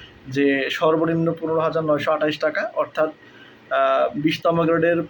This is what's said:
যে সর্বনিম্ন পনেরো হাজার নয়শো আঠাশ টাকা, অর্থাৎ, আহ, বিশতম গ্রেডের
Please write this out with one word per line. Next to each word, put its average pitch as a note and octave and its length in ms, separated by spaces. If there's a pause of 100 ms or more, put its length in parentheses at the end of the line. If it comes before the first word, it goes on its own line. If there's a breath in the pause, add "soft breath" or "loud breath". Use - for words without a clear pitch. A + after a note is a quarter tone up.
(280 loud breath)
যে C#3 420
সর্বনিম্ন E3 720
পনেরো D#3+ 180
হাজার D#3+ 240
নয়শো D3+ 280
আঠাশ D3+ 280
টাকা, D#3 360
অর্থাৎ, D#3 340 (600 loud breath)
আহ, C3+ 440
বিশতম E3 500
গ্রেডের E3 440